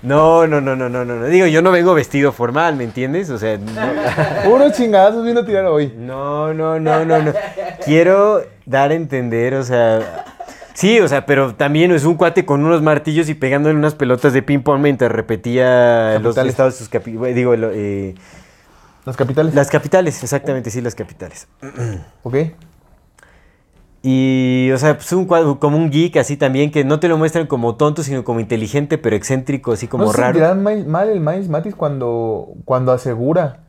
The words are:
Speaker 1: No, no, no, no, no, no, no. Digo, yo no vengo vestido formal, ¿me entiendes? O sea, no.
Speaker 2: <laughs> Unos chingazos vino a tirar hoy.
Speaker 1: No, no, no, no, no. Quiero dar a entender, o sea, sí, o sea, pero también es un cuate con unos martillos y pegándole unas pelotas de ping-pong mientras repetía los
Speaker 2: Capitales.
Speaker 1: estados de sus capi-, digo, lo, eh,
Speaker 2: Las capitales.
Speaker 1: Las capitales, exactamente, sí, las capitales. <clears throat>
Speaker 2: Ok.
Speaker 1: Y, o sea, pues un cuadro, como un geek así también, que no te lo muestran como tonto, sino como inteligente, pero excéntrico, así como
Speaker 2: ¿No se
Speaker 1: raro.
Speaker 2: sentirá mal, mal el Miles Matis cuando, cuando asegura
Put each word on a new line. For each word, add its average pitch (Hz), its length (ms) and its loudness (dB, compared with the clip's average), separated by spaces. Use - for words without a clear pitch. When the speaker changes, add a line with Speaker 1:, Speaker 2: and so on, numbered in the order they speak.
Speaker 1:
No, 160 440 4
no, 147 160 0
no, 135 140 -2
no, 127 120 -4
no, 123 160 -4
no, 120 120 -6
no. 117 100 -4
Digo, 180 200 4
yo 160 140 4
no 180 100 4
vengo 180 220 4
vestido 143 400 0
formal, 147 440 -2
¿me 127 80 -4
entiendes? 131 440 -6
O 131 100 -6
sea, 107 200 -2
no. 196 920 -4
Speaker 2:
<laughs> 233 40 -6
Unos 285 180 2
chingazos 220 520 2
vino 233 160 0
a 214 40 -4
tirar 196 220 -2
hoy. 151 280 0
Speaker 1:
No, 143 600 -6
no, 160 260 -4
no, 156 240 0
no, 160 180 2
no. 151 100 0
Quiero 185 560 4
dar 139 280 2
a - 20 2
entender, 127 600 -2
o 135 80 -2
sea, 113 640 0
sí, 214 280 2
o 170 80 4
sea, 139 180 -2
pero 135 280 2
también 151 380 2
es 147 120 2
un 170 100 2
cuate 170 320 2
con 143 180 0
unos 165 160 2
martillos 151 480 0
y 156 60 -2
pegándole 147 420 0
unas 151 180 0
pelotas 127 380 2
de 131 100 2
ping-pong 139 380 0
mientras 127 320 2
repetía 120 1040 2
los 107 200 0
Speaker 2:
Capitales. 131 160 0
Speaker 1:
estados 131 240 0
de - 40 -16
sus 110 100 -16
capi-, 120 460 -4
digo, 123 220 2
lo, 110 140 -2
eh, 98 440 -6
Speaker 2:
Las 127 140 -10
capitales. 151 360 0
Speaker 1:
Las 190 140 4
capitales, 160 540 0
exactamente, 131 480 -4
sí, 117 100 -6
las 120 140 -6
capitales. - 520 -16
<clears throat> 117 600 -10
Speaker 2:
Ok. 120 140 -6
Speaker 1:
Y, 131 680 2
o 131 60 0
sea, 147 180 2
pues - 160 -8
un 185 140 0
cuadro, 165 340 2
como 147 160 2
un 160 140 2
geek 160 260 0
así 143 220 0
también, 139 320 0
que 151 140 0
no 147 160 0
te 180 80 2
lo 160 100 2
muestran 160 280 0
como 117 300 -2
tonto, 151 260 0
sino 131 220 -4
como 117 160 -2
inteligente, 117 560 -2
pero 110 180 -2
excéntrico, 131 580 -4
así 110 160 -6
como - 180 -2
Speaker 2:
¿No 107 60 0
se - 100 -2
Speaker 1:
raro. 123 160 2
Speaker 2:
sentirá 165 160 2
mal, 202 320 -2
mal 175 240 -2
el 202 100 0
Miles 175 300 -4
Matis 165 240 -6
cuando, 117 720 -4
cuando 127 280 0
asegura 127 640 -2